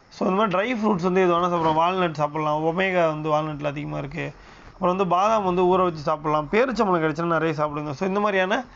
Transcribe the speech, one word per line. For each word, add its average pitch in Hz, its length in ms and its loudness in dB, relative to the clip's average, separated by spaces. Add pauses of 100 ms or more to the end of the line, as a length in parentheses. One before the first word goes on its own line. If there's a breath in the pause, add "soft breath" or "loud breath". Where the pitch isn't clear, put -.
So - 200 -4
இந்த 196 160 2
மாதிரி 202 280 0
ட்ரை 233 40 -4
ஃப்ரூட்ஸ் 208 240 0
வந்து 185 200 2
எது 175 120 4
வேணால் 175 160 2
சாப்பிடலாம். 160 280 2
வால்நட் 175 360 0
சாப்பிடலாம். 151 500 -2
ஒமேகா 175 440 2
வந்து 156 220 -4
வால்நட்டில் 151 360 -2
அதிகமா 147 320 -6
இருக்கு. 147 360 -8 (400 loud breath)
அப்புறம் 180 240 0
வந்து 180 180 0
பாதாம் 208 280 2
வந்து 180 200 2
ஊற 185 200 4
வச்சு 160 180 -2
சாப்பிடலாம். 151 500 -2
பேரிச்சம்பழம் 208 500 2
கிடைச்சுன்னா 160 240 0
நிறைய 160 400 0
சாப்பிடுங்க. 151 260 -6
So 190 160 -4
இந்த 190 120 -2
மாதிரியான, 208 460 0 (100)